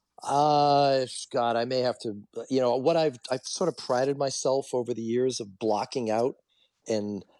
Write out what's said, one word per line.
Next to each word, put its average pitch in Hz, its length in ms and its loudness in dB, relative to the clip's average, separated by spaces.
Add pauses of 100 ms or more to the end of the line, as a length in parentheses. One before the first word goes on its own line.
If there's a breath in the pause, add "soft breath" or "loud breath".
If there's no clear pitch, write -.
(220)
Uh, 143 840 4
Scott, 117 480 -2
I 117 100 0
may 127 140 -2
have 123 200 0
to, 104 180 -8 (320)
you 131 100 2
know, 123 160 2
what 156 220 2
I've, 151 200 0 (140)
I've 123 140 -4
sort - 220 -2
of 156 100 -2
prided 135 400 0
myself 135 560 -2
over 123 200 -2
the 113 80 -8
years 123 380 0
of 98 200 -12
blocking 110 500 0
out 120 260 0 (520)
and 104 360 -4 (160 soft breath)